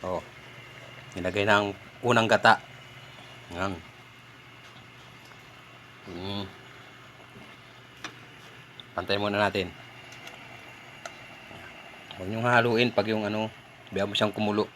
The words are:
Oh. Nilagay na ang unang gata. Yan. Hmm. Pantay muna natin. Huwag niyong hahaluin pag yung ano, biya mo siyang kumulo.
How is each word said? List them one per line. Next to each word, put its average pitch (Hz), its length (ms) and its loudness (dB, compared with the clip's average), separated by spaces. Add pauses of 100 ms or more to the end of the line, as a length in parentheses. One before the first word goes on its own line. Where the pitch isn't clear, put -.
Oh. 90 180 -2 (920)
Nilagay 92 320 0
na 104 160 8
ang 101 80 -2 (320)
unang 117 240 6
gata. 110 320 8 (960)
Yan. 92 180 -2 (2500)
Hmm. 98 340 -6 (2500)
Pantay 98 260 -2
muna 104 220 2
natin. 98 320 2 (2500)
Huwag 92 80 -8
niyong 113 180 -2
hahaluin 120 480 6
pag 101 160 2
yung 107 160 2
ano, 107 240 0 (400)
biya 98 160 0
mo 101 80 -4
siyang 104 220 2
kumulo. 104 400 2